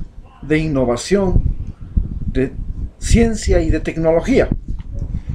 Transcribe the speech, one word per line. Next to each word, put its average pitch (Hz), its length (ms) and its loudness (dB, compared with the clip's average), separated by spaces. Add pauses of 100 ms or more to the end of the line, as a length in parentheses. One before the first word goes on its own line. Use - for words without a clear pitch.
(420)
de 156 180 0
innovación, 160 840 2 (840)
de 131 260 0 (460)
ciencia 208 600 4
y 160 80 -2
de 151 100 4
tecnología. 165 680 2 (840)